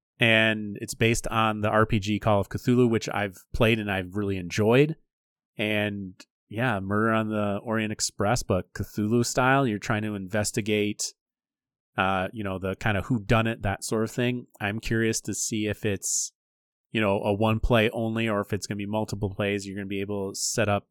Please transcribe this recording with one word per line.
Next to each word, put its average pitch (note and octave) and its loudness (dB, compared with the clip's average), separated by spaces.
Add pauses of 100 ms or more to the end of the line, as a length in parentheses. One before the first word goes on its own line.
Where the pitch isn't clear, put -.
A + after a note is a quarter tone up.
(180)
And A2 2
it's - -8
based A#2 2
on A2 0
the G#2+ 0
R A2 6
P A2+ 0
G G2+ -2
Call G#2 2
of F#2+ -4
Cthulhu, B2 4
which A2 0
I've G2+ -4 (180)
played A2+ 4
and G#2 -4
I've F#2 -4
really G2+ 0
enjoyed. A2 2 (600)
And G#2 -2 (340)
yeah, G#2+ -2
Murder G#2 0
on A2 0
the G#2 -2
Orient A2 -2
Express, G#2+ -2
but F#2 -2
Cthulhu G#2+ 0
style. C3+ 2
You're G#2 0
trying G#2+ -2
to G#2+ -4
investigate, G#2 -2 (800)
uh, F#2+ 0
you A2 -8
know, F#2+ -4
the F#2+ -2
kind G#2+ -2
of F2+ -4
whodunit, A2+ 0
that G2 -4
sort A2+ 0
of A2+ -4
thing. B2 -2 (140)
I'm G#2+ -4
curious A2+ 0
to G#2 -6
see G#2 -4
if G#2 -4
it's, - -2 (600)
you A2+ 0
know, G2+ 2
a G#2+ 0
one A2 2
play A2+ 4
only A2+ -2
or G#2 0
if - -6
it's G2+ -4
gonna G#2 -6
be G2+ -6
multiple G#2 -4
plays. G2+ -2
You're G2 -10
gonna G2+ -8
be G2 -4
able G2 -4
to G2 -12
set - 0
up G2+ 0